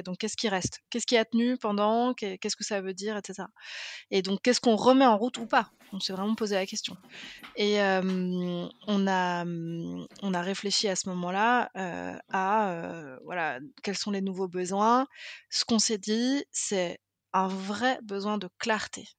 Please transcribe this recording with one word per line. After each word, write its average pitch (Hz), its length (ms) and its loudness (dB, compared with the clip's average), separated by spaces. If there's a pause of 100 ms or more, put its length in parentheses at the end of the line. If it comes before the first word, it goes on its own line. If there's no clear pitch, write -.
donc 185 140 -6
qu'est-ce - 200 -4
qui 233 120 0
reste ? 185 300 -2 (100)
Qu'est-ce 233 160 -4
qui 240 120 4
a 220 80 4
tenu 240 320 2
pendant ? 220 560 2
Qu'est, 190 240 -6
qu'est-ce - 180 -4
que 208 80 -8
ça 202 180 -2
veut 190 120 -6
dire, 208 240 -6
et 196 80 -6
cetera. » - 220 -10 (600)
Et 196 120 4
donc, 196 200 -2
qu'est-ce 247 180 4
qu'on 226 160 6
remet 262 300 8
en 220 120 8
route 240 200 -2
ou 233 80 -8
pas ? 233 240 2 (220)
On 196 80 -8
s'est - 120 -4
vraiment 202 240 -2
posé 208 200 -2
la 190 100 0
question. - 300 -8 (600)
Et, 208 180 2
hem, 185 960 0 (180)
on 196 200 4
a, 180 380 2
mmh, 170 640 -6 (160)
on 196 120 0
a 175 80 0
réfléchi 196 460 -2
à 185 80 0
ce - 120 -6
moment-là, 190 680 2
heu, 180 420 -6 (120)
à, 196 440 2
heu, 165 500 -8
voilà, 156 340 -4 (240)
quels 196 160 -4
sont - 120 -4
les 196 120 0
nouveaux 190 260 -2
besoins. 196 580 2 (440)
Ce - 140 -2
qu'on 226 140 2
s'est 208 200 2
dit, 240 540 0
c'est 180 480 -2 (320)
un 190 160 4
vrai 202 540 -2
besoin 202 360 -4
de 185 100 -6 (100)
clarté - 480 -2 (120)